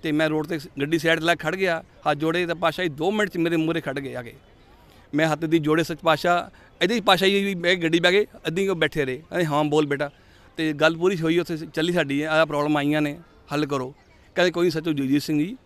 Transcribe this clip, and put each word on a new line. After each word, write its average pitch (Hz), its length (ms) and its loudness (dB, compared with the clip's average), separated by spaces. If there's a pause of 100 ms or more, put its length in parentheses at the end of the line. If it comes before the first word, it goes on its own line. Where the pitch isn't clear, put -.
ਤੇ 160 100 -2
ਮੈਂ 156 160 2
ਰੋਡ 151 180 0
'ਤੇ 165 120 -4 (220)
ਗੱਡੀ 151 180 0
ਸਾਈਡ 165 200 2
'ਤੇ 160 80 -4
ਲਾ 170 80 4
ਕੇ - 80 -12
ਖੜ੍ਹ 160 140 -2
ਗਿਆ, 180 260 -2 (280)
ਹੱਥ 147 80 0
ਜੋੜੇ, 165 280 0
ਤਾਂ 170 80 -2
ਪਾਤਸ਼ਾਹ 170 300 -2
ਜੀ 180 40 0
ਦੋ 151 220 -2
ਮਿੰਟ 208 200 0
'ਚ - 60 -8
ਮੇਰੇ 170 200 0
ਮੂਹਰੇ 160 240 0
ਖੜ੍ਹ 139 200 -6
ਗਏ 127 140 -10
ਆ 123 80 -10
ਕੇ। 117 120 -16 (800)
ਮੈਂ 156 140 2
ਹੱਥ 156 160 -2
ਦੀ 160 140 4
ਜੋੜੇ, 156 240 2
"ਸੱਚ 160 160 -6
ਪਾਤਸ਼ਾਹ।" 175 520 0 (320)
ਇਹਦੇ 185 120 2
ਹੀ 233 60 0
ਪਾਤਸ਼ਾਹ 190 280 4
ਜੀ 196 160 2
ਵੀ 196 100 -2
ਬਹਿ, 175 220 2
ਗੱਡੀ 165 240 0
ਬਹਿ 180 120 4
ਗਏ, 208 140 2 (200)
ਅੱਧੀ 180 220 -2
ਉਹ 185 80 -2
ਬੈਠੇ 156 280 0
ਰਹੇ। 127 260 -8
ਕਹਿੰਦੇ, 175 160 0
"ਹਾਂ, 151 180 0
ਬੋਲ 151 220 2
ਬੇਟਾ।" 143 240 -4 (460)
ਤੇ 160 160 -2
ਗੱਲ 156 240 2
ਪੂਰੀ 175 240 0
ਹੋਈ, 165 180 2
ਉੱਥੇ 170 180 -4
ਚੱਲੀ 160 360 -4
ਸਾਡੀ, 147 300 0
"ਆਹ 156 240 2
ਪ੍ਰੋਬਲਮ 147 300 0
ਆਈਆਂ 147 260 0
ਨੇ, 147 160 -4 (340)
ਹੱਲ 147 140 0
ਕਰੋ।" 139 280 -4 (400)
ਕਹਿੰਦੇ, 180 160 4
"ਕੋਈ 170 120 -2
ਨਹੀਂ, 175 100 2
ਸੱਚੋ 160 200 -2
ਜਗਜੀਤ 139 300 0
ਸਿੰਘ 156 160 -2
ਜੀ 185 280 -2